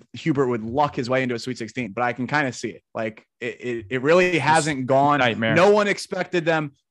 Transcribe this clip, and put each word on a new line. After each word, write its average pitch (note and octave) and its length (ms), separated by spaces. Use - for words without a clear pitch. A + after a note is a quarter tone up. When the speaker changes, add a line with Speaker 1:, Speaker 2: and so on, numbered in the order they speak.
Speaker 1:
Hubert C3+ 340
would A#2+ 160
luck C#3 320
his B2 120
way C3 140
into B2 140
a A2+ 40
Sweet B2+ 200
sixteen, A2+ 320
but A#2+ 120
I A#2+ 100
can B2 120
kinda C#3+ 260
see A2+ 180
it. D#2+ 120
Like, A2+ 300
it, B2 220
it, A#2 300
it B2+ 100
really F3 380
hasn't D3 480
gone. C#3 320
Speaker 2:
Nightmare. A2+ 340
Speaker 1:
No F3+ 160
one G#3 180
expected F3+ 580
them. D#3+ 260